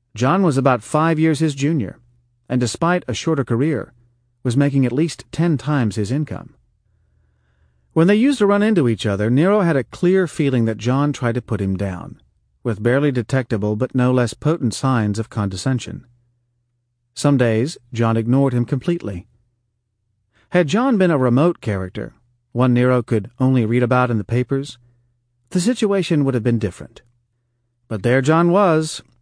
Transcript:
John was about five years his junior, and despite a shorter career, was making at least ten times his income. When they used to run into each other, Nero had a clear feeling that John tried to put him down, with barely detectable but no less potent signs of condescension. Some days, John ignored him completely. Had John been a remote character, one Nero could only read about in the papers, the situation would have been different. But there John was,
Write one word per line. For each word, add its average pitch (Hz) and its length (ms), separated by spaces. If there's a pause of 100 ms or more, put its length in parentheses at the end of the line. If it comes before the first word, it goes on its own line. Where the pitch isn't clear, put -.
(160)
John 139 260
was 151 160
about 131 240
five 156 380
years 156 200
his 156 140
junior, 139 460 (500)
and 127 100
despite 165 480
a 120 60
shorter 139 300
career, 123 500 (500)
was 120 140
making 139 280
at 120 60
least 151 400
ten 165 260
times 127 400
his 104 140
income. 131 440 (1400)
When 165 140
they 202 80
used 254 240
to 208 60
run 202 180
into 185 260
each 110 160
other, 104 240
Nero 180 320
had 170 140
a 131 80
clear 185 440
feeling 131 380
that 110 120
John 135 360
tried 117 220
to 123 60
put 104 200
him 98 160
down, 90 440 (400)
with 107 220
barely 139 280
detectable 117 640
but 120 200
no 127 160
less 123 220
potent 147 400
signs 110 460
of 110 100
condescension. 104 760 (1080)
Some 143 240
days, 120 400 (160)
John 113 240
ignored 123 360
him 120 120
completely. 123 640 (1200)
Had 175 180
John 233 300
been 185 140
a 151 60
remote 131 440
character, 104 520 (380)
one 123 220
Nero 123 280
could 110 380
only 131 260
read 120 180
about 123 280
in 117 60
the 101 60
papers, 131 540 (720)
the 180 120
situation 196 640
would 135 100
have 117 100
been 117 160
different. 92 420 (840)
But 104 160
there 123 180
John 160 300
was, 170 500 (200)